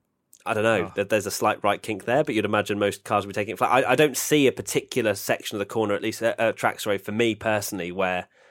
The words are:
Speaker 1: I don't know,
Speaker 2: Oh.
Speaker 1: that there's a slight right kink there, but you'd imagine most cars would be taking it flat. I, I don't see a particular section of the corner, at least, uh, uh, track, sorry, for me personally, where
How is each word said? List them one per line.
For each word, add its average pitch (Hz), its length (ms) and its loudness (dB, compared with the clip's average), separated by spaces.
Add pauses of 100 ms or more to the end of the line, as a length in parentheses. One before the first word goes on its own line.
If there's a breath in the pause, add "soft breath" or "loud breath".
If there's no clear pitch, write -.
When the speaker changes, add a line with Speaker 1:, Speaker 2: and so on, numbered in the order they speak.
(460)
Speaker 1:
I 113 80 -2
don't 107 100 0
know, 110 220 4
Speaker 2:
Oh. 95 100 -12
Speaker 1:
that 98 140 -2
there's 107 160 2
a 101 60 -4
slight - 320 -2
right 101 180 2
kink 104 240 -8
there, 135 180 2
but 135 120 -2
you'd 104 100 2
imagine 104 320 0
most 104 260 0
cars 104 220 0
would 101 80 -12
be - 20 -14
taking 107 180 -4
it 90 40 -8
flat. - 140 2
I, 123 200 4
I 127 40 6
don't 143 200 4
see 151 300 2
a 120 60 6
particular 110 640 -2
section - 400 -4
of 104 40 -2
the 101 60 -2
corner, 104 300 0
at - 80 -4
least, 107 180 -4
uh, 113 160 0
uh, 113 140 2
track, - 280 -2
sorry, 101 200 -2
for - 120 -10
me 113 220 2
personally, 104 580 -2
where 90 360 -2 (240 soft breath)